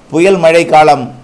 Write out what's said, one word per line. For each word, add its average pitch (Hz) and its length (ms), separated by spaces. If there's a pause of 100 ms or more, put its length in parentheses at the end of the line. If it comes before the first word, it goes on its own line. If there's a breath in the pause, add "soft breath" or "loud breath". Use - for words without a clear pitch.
(100)
புயல் 180 260
மழை 165 280
காலம். 151 600